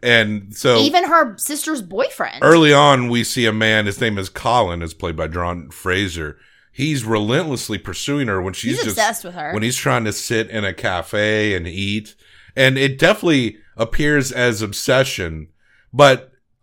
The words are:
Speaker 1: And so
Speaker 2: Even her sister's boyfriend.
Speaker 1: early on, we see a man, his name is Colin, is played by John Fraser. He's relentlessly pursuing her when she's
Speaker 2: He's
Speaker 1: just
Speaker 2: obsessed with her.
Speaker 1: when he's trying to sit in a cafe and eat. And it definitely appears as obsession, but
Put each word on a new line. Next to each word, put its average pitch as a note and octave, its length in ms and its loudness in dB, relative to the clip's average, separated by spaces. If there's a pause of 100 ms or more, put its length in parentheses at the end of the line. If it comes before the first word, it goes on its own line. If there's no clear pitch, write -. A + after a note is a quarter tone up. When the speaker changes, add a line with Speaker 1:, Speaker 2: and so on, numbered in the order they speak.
Speaker 1:
And G#2+ 540 0
so B2 220 4
Speaker 2:
Even D#4 260 2
her D4+ 320 0
sister's D4+ 460 -6
boyfriend. F#3 600 -6
Speaker 1:
early D3+ 300 8
on, C#3+ 360 6
we A#2+ 140 0
see A#2+ 240 -2
a A2 60 2
man, A2 340 2
his G2 140 -4
name A2 180 -2
is F#2 120 -8
Colin, A2 520 0
is E2 120 -10
played E2+ 200 -8
by D#2+ 140 -6
John F2 420 -6
Fraser. F2 680 -4 (340)
He's C#3 320 -4
relentlessly A2+ 760 -2
pursuing C#3+ 500 -6
her G2 140 -2
when F#2 120 -6
she's - 220 -4
Speaker 2:
He's E4 100 -4
Speaker 1:
just G#2 100 -4
Speaker 2:
obsessed - 280 -2
with F3+ 100 -16
her. E3 180 -10
Speaker 1:
when G#3+ 100 -4
he's B2 140 -2
trying B2 300 0
to G#2+ 60 -2
sit A2+ 380 -2
in G#2+ 140 -6
a F#2+ 100 -4
cafe G#2+ 800 -2
and F2+ 140 -6
eat. G2 460 -6 (420)
And C3 220 4
it C3+ 200 0
definitely E3 600 2 (180)
appears C#3+ 560 0
as B2 300 0
obsession, G2+ 840 -2 (440)
but C3+ 400 4 (300)